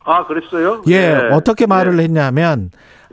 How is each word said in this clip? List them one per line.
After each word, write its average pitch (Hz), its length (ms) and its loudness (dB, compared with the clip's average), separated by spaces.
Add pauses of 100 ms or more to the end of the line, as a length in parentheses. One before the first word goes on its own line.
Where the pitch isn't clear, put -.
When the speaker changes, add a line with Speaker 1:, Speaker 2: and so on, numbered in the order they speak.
Speaker 1:
아, 170 220 0
그랬어요? 170 640 -4
Speaker 2:
예, 175 60 4
Speaker 1:
예. 156 380 2
Speaker 2:
어떻게 214 340 0
말을 185 320 2
Speaker 1:
예. 165 40 2
Speaker 2:
했냐면 151 680 0 (420)